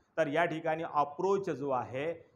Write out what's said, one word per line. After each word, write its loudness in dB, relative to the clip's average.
तर 4
या 2
ठिकाणी -2
approach 0
जो -2
आहे -2